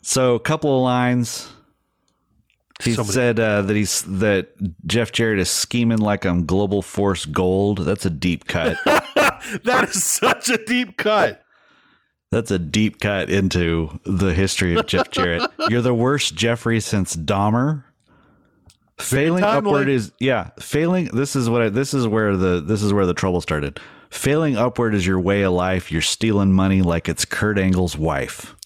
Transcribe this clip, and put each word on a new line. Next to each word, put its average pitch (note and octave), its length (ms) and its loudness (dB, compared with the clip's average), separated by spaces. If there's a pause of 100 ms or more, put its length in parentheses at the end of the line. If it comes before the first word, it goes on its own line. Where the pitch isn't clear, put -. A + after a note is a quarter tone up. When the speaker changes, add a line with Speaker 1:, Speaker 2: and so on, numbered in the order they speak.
Speaker 1:
So B2+ 320 2
a A2+ 60 2
couple D3+ 360 -2
of B2+ 60 4
lines. B2 680 0 (1300)
He A#2 120 -2
Speaker 2:
So A2+ 100 -2
many. G2+ 100 -4
Speaker 1:
said, A#2+ 280 2
uh, G#2 220 2
that G#2 120 2
he's, G#2 280 0
that G2 480 0 (360)
Jeff A2 240 0
Jarrett A2 280 0
is F2 100 0
scheming A#2 480 0
like G#2 280 0
I'm F2 200 2
Global G2 360 0
Force G2 440 -2
Gold. F#2 540 0
That's F2+ 260 -2
a F2+ 40 0
deep E2 380 -2
cut. F2+ 380 -2
Speaker 2:
<laughs> D4+ 200 2 (580)
That B3 260 0
is - 140 -4
such - 460 -2
a A#3 140 0
deep B3 340 -2
cut. G3 460 0 (840)
Speaker 1:
That's A2+ 220 -2
a F#2+ 80 2
deep G2 400 0
cut G2+ 300 -2
into E2+ 760 0
the F#2+ 300 0
history F#2 420 0
of - 100 0
Jeff - 260 -2
Jarrett. - 380 -2 (100)
Speaker 2:
<laughs> D#4+ 100 0
Speaker 1:
You're A#2+ 120 2
the B2 120 2
worst B2+ 420 0
Jeffrey A#2 460 0
since G2 340 -2
Dahmer. G#2+ 680 0 (1160)
Failing E3 440 0
Speaker 2:
Timely. F3 280 2
Speaker 1:
upward C#3 180 2
is, A#2+ 300 0
yeah, A#2+ 300 0 (100)
failing, E3+ 540 0
this C3+ 220 -2
is A#2+ 140 0
what A#2 120 2
I, A2 80 2
this C3 240 -2
is B2+ 140 0
where G#2+ 280 2
the, F#2 240 2
this G2+ 240 -2
is G#2 100 2
where G2+ 120 2
the F2 80 0
trouble F2 280 -2
started. C#2+ 380 -4 (300)
"Failing D3 480 0
upward A#2 360 0
is F#2+ 140 2
your F#2+ 120 2
way G2 240 2
of F#2 100 2
life. F2+ 380 0
You're D#2+ 100 0
stealing G2+ 500 2
money F#2+ 300 4
like E2+ 280 0
it's - 160 -4
Kurt G#2 320 -2
Angle's F#2 400 0
wife." C3 580 -4 (100)